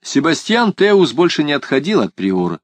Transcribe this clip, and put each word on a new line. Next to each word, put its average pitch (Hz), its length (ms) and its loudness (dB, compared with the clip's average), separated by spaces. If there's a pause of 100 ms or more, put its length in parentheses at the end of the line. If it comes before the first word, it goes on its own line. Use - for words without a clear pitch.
Себастьян 185 720 0
Теус 190 400 2
больше 160 300 0
не 147 100 -2
отходил 143 480 0
от 90 120 -4
приора. 90 500 -2